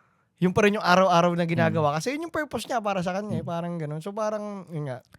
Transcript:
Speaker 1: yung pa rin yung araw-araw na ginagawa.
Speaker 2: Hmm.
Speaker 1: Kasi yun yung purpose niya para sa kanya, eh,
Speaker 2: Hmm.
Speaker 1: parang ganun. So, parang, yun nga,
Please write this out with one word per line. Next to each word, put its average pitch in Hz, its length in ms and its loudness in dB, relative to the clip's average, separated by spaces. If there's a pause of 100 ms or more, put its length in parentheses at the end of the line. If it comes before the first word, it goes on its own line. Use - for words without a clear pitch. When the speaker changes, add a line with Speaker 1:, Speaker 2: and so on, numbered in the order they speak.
(400)
Speaker 1:
yung 180 120 4
pa 214 120 4
rin 208 120 4
yung 202 80 -4
araw-araw 175 520 6
na 170 80 0
ginagawa. 165 460 2
Speaker 2:
Hmm. 147 60 -2
Speaker 1:
Kasi 160 160 -4
yun 320 160 -6
yung 320 60 -14
purpose 285 320 -4
niya 226 140 -2
para 202 200 -2
sa 180 120 -2
kanya, 208 240 -4
eh, 196 80 -4
Speaker 2:
Hmm. - 60 -8
Speaker 1:
parang 170 260 -4
ganun. 156 240 -6
So, 156 120 -10
parang, 208 560 -6
yun 151 200 -8
nga, 127 120 -8 (200)